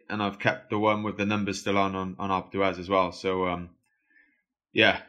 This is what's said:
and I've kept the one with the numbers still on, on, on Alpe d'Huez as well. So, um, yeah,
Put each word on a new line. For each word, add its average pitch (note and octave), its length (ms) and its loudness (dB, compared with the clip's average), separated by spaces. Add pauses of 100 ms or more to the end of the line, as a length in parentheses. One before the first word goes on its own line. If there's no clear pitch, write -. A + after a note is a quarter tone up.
and G#2 140 -4
I've G2+ 160 -4
kept - 320 -2
the G#2+ 80 0
one G#2+ 240 4
with G2 140 -4
the G2+ 80 0
numbers G2+ 340 -2
still G2+ 180 0
on, G2 180 2
on, F#2+ 220 -6
on G2 140 -4
Alpe F2+ 200 -2
d'Huez F#2+ 280 0
as F2 100 -8
well. F#2 220 2
So, F#2 360 -2
um, F2 220 -4 (1040)
yeah, G#2+ 360 4